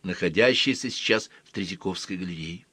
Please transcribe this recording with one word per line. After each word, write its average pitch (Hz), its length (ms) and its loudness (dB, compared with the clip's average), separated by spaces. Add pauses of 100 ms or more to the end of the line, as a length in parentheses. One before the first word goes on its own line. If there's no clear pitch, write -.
находящаяся 113 880 2
сейчас - 400 0 (140)
в - 60 -20
Третьяковской 92 640 -6
галерее. 85 560 -8